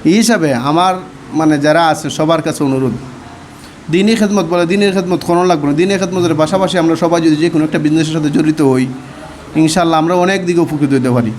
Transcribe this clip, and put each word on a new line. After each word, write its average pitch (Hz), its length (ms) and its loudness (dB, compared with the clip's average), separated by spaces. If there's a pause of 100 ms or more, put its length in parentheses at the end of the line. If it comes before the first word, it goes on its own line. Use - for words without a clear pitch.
এই 156 80 4
হিসাবে 196 420 2
আমার 160 400 0 (380)
মানে 156 260 2
যারা 156 280 2
আছে 156 240 -2
সবার 156 320 0
কাছে 156 220 -4
অনুরোধ, 131 280 0 (960)
দিনই 208 260 2
খেদমত 202 280 0
বলে 175 220 0
দিনের 202 260 2
খেদমত 180 320 -2
কোনো 175 200 2
লাগবে 160 220 0
না। 143 60 0
দিনের 180 260 0
খেদমতের 175 360 0
পাশাপাশি 180 440 0
আমরা 165 180 2
সবাই 175 240 0
যদি 160 160 4
যে 170 140 0
কোনো 156 140 0
একটা 156 140 -2
বিজনেসের 156 340 0
সাথে 151 180 -2
জড়িত 156 320 0
হই, 131 240 2 (680)
ইনশাল্লাহ 160 440 2
আমরা 170 140 0
অনেক 180 320 0
দিকে 175 140 2
উপকৃত 143 320 0
হতে 127 180 0
পারি। 113 280 0